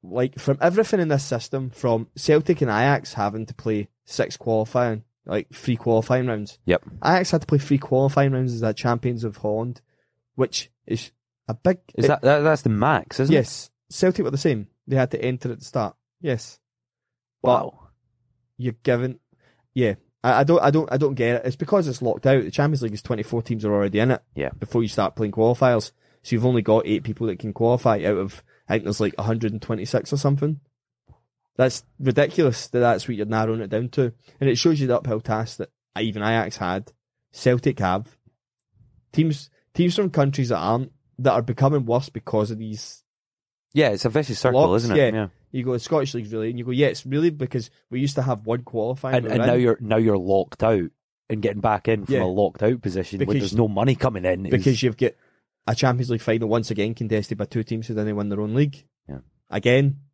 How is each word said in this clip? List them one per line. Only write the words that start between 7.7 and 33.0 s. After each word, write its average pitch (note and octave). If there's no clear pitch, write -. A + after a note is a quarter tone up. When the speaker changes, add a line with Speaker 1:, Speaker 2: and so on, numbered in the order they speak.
Speaker 1:
qualifying C3+
rounds B2+
as A2+
a A2+
champions A#2+
of G#2+
Holland, A2
which -
is -
a A2+
big F3+
Speaker 2:
Is -
Speaker 1:
it -
Speaker 2:
that, C3+
that, C#3+
that's D3+
the A#2+
max, A2
isn't C#3
it? D3+
Speaker 1:
Yes. -
Celtic F#3
were A2+
the C#3
same, B2
they C3+
had B2+
to -
enter B2+
at -
the -
start. A2
Yes. C3+
But B2
Speaker 2:
Wow. -
Speaker 1:
you're B2
given, B2+
yeah. A2
I, A#2+
I C#3
don't, D#3+
I C#3+
don't, D#3
I C3
don't C#3
get A#2+
it. -
It's B2+
because F3
it's B2+
locked A#2+
out. C3
The E2+
Champions D3
League A2+
is G#2
twenty-four A2+
teams A2
are G#2
already G2+
in B2
it -
Speaker 2:
Yeah. C#2
Speaker 1:
before A2+
you G#2+
start G2+
playing G#2+
qualifiers. A#2
So -
you've A2+
only B2
got A2
eight G#2+
people A2+
that F#2
can G#2+
qualify A#2
out G2
of, G2
I -
think A2
there's, G#2
like, G#2
a G2+
hundred A2+
and G#2+
twenty-six A2
or C#3+
something. C#3+
That's B2+
ridiculous C#3
that B2
that's A#2